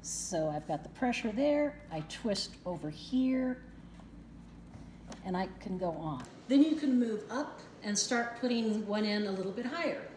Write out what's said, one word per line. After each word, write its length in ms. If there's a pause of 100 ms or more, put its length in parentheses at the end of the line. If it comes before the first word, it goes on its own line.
So 520
I've 120
got 160
the 60
pressure 420
there, 440 (160)
I 180
twist 420 (140)
over 240
here, 680 (1700)
and 100
I 140 (100)
can 180
go 120
on. 340 (240)
Then 160
you 120
can 220
move 320
up 300 (240)
and 140
start 420
putting 480
one 160
in 240
a 40
little 200
bit 140
higher. 360 (160)